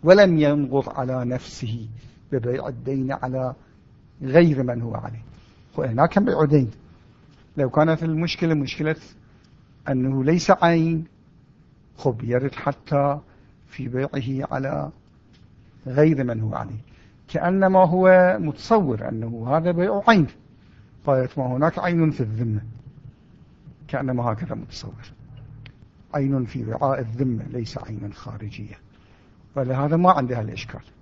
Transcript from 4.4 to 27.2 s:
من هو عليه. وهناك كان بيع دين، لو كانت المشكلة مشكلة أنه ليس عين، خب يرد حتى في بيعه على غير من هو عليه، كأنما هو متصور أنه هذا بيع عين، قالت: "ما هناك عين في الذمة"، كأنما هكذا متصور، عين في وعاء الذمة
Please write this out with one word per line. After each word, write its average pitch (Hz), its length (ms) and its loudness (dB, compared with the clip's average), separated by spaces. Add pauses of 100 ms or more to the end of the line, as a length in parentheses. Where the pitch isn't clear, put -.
من 120 200 -4
هو 113 120 -8
عليه. - 280 -10 (540)
وهناك 131 320 2
كان 202 160 2
بيع 185 200 2
دين، 139 260 4 (840)
لو 135 140 0
كانت 156 320 2
المشكلة 165 520 -2
مشكلة 151 420 -4 (920)
أنه 131 360 -2
ليس 165 260 2
عين، 165 540 2 (920)
خب 117 280 -2
يرد 123 300 -2
حتى 143 680 -2 (460)
في 127 220 -10
بيعه 135 640 -4
على 143 380 -4 (960)
غير 139 380 4
من 117 160 -4
هو 110 140 -4
عليه، 104 260 -8 (480)
كأنما 190 560 4
هو 185 560 6
متصور 156 680 0
أنه 117 480 -4
هذا 165 140 0
بيع 196 380 0
عين، 190 180 6 (800)
قالت: 131 320 0
"ما 131 80 -2
هناك 135 320 -2
عين 165 320 2
في - 100 -6
الذمة"، 110 400 -4 (1300)
كأنما 123 440 -4
هكذا 107 220 -6
متصور، - 580 -16 (1000)
عين 135 300 0
في 117 200 -8
وعاء 131 360 -2
الذمة 120 440 -4